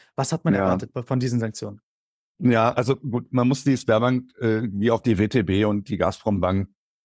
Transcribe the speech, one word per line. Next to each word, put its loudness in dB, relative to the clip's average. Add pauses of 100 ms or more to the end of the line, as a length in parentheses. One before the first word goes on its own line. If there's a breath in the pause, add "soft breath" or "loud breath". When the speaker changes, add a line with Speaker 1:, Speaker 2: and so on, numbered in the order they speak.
(160 soft breath)
Speaker 1:
Was -4
hat -4
man 4
Speaker 2:
Ja. 0
Speaker 1:
erwartet 0 (140)
von -2
diesen -2
Sanktionen? -8 (580)
Speaker 2:
Ja, 2
also 0
gut, -6
man 2
muss 0
die 2
Sberbank, 0
äh, 0
wie 0
auch 2
die 2
W 2
T 0
B 0
und -2
die -4
Gazprom-Bank 0 (360)